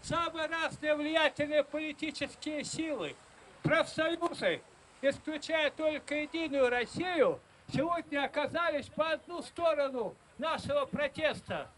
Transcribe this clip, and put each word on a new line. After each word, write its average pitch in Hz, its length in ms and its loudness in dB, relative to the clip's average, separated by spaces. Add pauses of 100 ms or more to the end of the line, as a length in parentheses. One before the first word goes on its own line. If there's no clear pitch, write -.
Самые 320 440 0
разные 311 480 0
влиятельные 302 680 2
политические 302 960 -6
силы, 254 540 -4 (480)
профсоюзы, 311 960 2 (380)
исключая 302 720 0
только 311 420 -2
«Единую 294 560 0
Россию», 247 720 2 (320)
сегодня 320 520 -2
оказались 294 640 0
по 320 240 -2
одну 320 320 -6
сторону 277 720 0 (240)
нашего 285 460 0
протеста. 277 920 -2